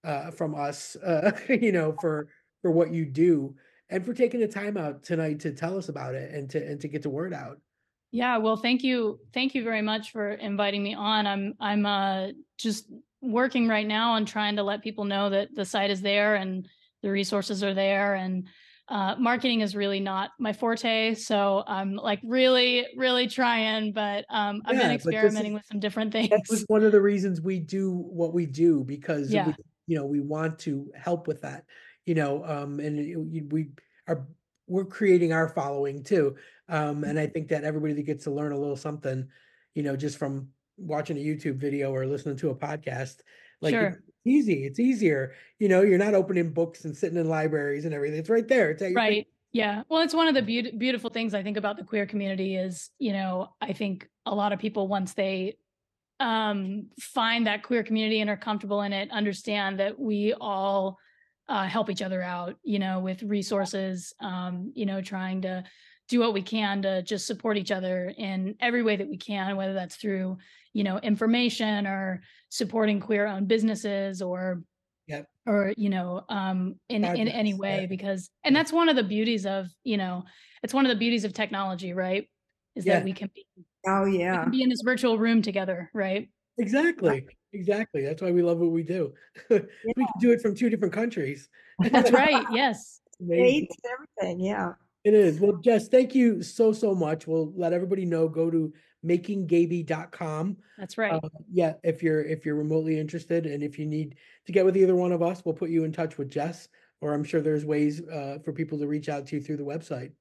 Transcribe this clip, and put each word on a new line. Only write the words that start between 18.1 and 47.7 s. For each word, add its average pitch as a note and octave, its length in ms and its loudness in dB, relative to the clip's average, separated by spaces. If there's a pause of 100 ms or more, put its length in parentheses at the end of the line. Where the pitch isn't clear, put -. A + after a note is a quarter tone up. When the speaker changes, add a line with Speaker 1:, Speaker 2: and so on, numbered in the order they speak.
Speaker 2:
And, F#3 340 -4 (400)
uh, G3+ 300 -2
marketing A#3+ 440 2
is G3+ 120 -2
really G3+ 240 0
not G3 400 -4
my A3 140 -2
forte. A3+ 600 0
So G3+ 520 2
I'm, G3 300 -4
like, G#3 280 -2
really, B3 640 4 (100)
really B3+ 300 2
trying, A3 680 0
but, G#3 380 -4
um, G#3 340 -2
I've B3 140 2
been - 20 4
Speaker 1:
Yeah, A3+ 60 4
but - 60 2
this - 80 -2
is, D#3+ 120 -4
Speaker 2:
experimenting G#3+ 420 2
with G#3+ 120 -8
some G#3 140 -6
different G#3+ 320 -2
Speaker 1:
that A3 180 0 (180)
was A3 120 0
Speaker 2:
things. G3+ 80 -6
Speaker 1:
one G#3+ 160 6
of G#3 80 8
the G#3 80 10
reasons G3 400 2
we F#3 180 -2
do F#3+ 320 -2
what F3 420 -4
we F3 140 0
do, D3 380 4
because C#3+ 480 -4
Speaker 2:
Yeah. F#3+ 160 2
Speaker 1:
we, D3 60 -2 (340)
you E3 80 2
know, C#3 100 -2
we C#3+ 140 0
want D#3 400 -4
to C#3+ 360 -6
help E3+ 300 -2
with - 160 -4
that, C#3 220 -12 (400)
you F3 100 0
know, C#3+ 300 0
um, C#3+ 340 -6
and D3+ 220 -4
it, E3 160 -6
we, D#3+ 260 -6
we D3+ 260 -2 (380)
are, D3 180 -4 (440)
we're F#3+ 160 0
creating F3+ 480 4
our D#3+ 160 2
following C#3 560 -4
too. C#3+ 320 2 (320)
Um, D3+ 340 -2
and D3 160 -2
I D3+ 80 0
think D#3 220 -6
that D3+ 160 -2
everybody D3+ 300 -2
that D3 120 -4
gets D3 180 -6
to D3+ 60 -4
learn C#3+ 220 -4
a C#3+ 60 -4
little C#3+ 180 -4
something, C3+ 500 -6 (480)
you D3+ 80 -4
know, C#3 140 -2
just C#3+ 220 -4
from C#3 300 -6 (280)
watching D#3 400 -4
a C#3 40 -6
YouTube D3 360 -4
video C#3 360 -2
or C3 140 -2
listening C#3 300 -4
to D3+ 140 -2
a C3 40 -4
podcast, C3+ 640 -8 (440)
like, D#3 120 2
Speaker 2:
Sure. A3+ 140 4
Speaker 1:
it's F3+ 120 -4 (280)
easy, A3 400 4
it's C3+ 140 -4
easier. F#3+ 540 2 (260)
You G#3 80 4
know, F#3 140 8
you're G3+ 160 8
not G#3 160 4
opening F3+ 380 2
books E3 320 -2
and D3+ 120 -8
sitting E3+ 200 -2
in D#3+ 120 0
libraries D3+ 560 0